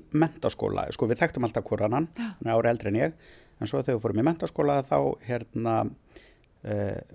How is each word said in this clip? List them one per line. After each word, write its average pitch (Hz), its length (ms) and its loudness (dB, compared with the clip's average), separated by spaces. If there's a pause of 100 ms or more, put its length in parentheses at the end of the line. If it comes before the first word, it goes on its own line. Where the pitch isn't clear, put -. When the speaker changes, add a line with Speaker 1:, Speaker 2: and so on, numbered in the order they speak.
(120)
Speaker 1:
menntaskóla. - 800 0
Sko, - 160 0
við 120 140 2
þekktum 151 240 0
alltaf 113 180 -2
hvor 104 220 0
annan, 131 220 0 (100)
Speaker 2:
Já. 226 140 -6
Speaker 1:
hann - 180 -8
er 113 80 2
ári 117 140 4
eldri 113 180 -2
en 98 60 0
ég. 151 180 2 (480)
En 110 60 -4
svo 139 140 0
þegar 123 160 0
við 107 40 -2
fórum 107 180 0
í 120 60 4
menntaskóla, 156 580 2
þá, 143 140 2 (240)
hérna, 117 540 -2 (880)
eh, 101 340 -4 (180)